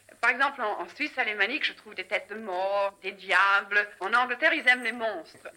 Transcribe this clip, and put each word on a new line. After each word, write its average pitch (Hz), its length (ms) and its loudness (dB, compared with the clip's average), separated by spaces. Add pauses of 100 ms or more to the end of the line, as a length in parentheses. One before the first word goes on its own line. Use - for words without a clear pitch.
(200)
Par 233 100 4
exemple, 277 300 0
en, 214 200 -2
en 180 100 -8
Suisse - 260 -6
alémanique, 220 480 -2
je - 80 -2
trouve - 220 -20
des 185 100 -8
têtes 190 240 -4
de 208 60 -10
mort, 196 680 -2
des 190 100 -6
diables. 196 760 2 (120)
En 196 120 -2
Angleterre, 247 400 2
ils 262 160 0
aiment 254 160 2
les 226 80 -4
monstres. 226 640 -8